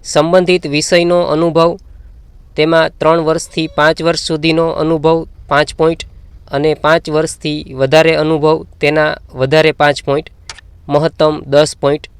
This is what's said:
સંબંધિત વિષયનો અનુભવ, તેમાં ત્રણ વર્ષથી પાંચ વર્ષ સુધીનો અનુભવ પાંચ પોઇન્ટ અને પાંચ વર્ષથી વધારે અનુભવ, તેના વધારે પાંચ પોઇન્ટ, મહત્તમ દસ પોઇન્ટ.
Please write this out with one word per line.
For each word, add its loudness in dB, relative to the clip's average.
સંબંધિત 2
વિષયનો 2
અનુભવ, 2
તેમાં 2
ત્રણ 2
વર્ષથી -4
પાંચ 2
વર્ષ -4
સુધીનો 0
અનુભવ 0
પાંચ 0
પોઇન્ટ 0
અને 0
પાંચ 2
વર્ષથી -4
વધારે 4
અનુભવ, 0
તેના 0
વધારે 2
પાંચ 2
પોઇન્ટ, -4
મહત્તમ 0
દસ 2
પોઇન્ટ. -2